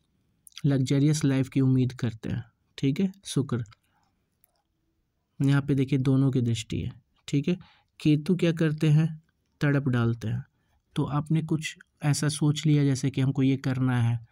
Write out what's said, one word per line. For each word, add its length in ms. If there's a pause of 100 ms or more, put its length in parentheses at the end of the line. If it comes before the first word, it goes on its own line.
(680)
लग्जरियस 580
लाइफ 240
की 120
उम्मीद 320
करते 360
हैं, 160 (340)
ठीक 220
है, 120 (120)
शुक्र। 400 (1800)
यहाँ 220
पे 120
देखिए 260
दोनों 300
की 100
दृष्टि 400
है, 120 (360)
ठीक 200
है। 80 (440)
केतु 360
क्या 160
करते 380
हैं, 180 (520)
तड़प 280
डालते 400
हैं। 160 (520)
तो 80
आपने 380
कुछ 340 (260)
ऐसा 260
सोच 380
लिया 180
जैसे 260
कि 100
हमको 220
ये 160
करना 440
है, 140 (160)